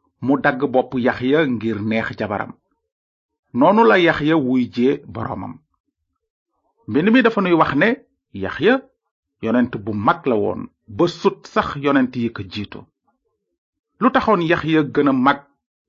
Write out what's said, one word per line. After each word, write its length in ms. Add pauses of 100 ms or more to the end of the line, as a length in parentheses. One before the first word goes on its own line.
(220)
mu 180
dagg 320
bopp 240
Yaxya 500
ngir 360
neex 360
jabaram. 360 (1000)
Noonu 300
la 160
Yaxya 380
wuy 340
jee 340
boroomam. 540 (1300)
Mbind 240
mi 120
dafa 180
nuy 120
wax 220
ne 140 (440)
Yaxya 480 (640)
yonent 340
bu 160
mag 320
la 100
woon, 260 (260)
ba 200
sut 380
sax 300
yonent 400
yi 160
ko 120
jiitu. 360 (1200)
Lu 120
taxoon 300
Yaxya 420
gën 260
a 40
mag 260 (500)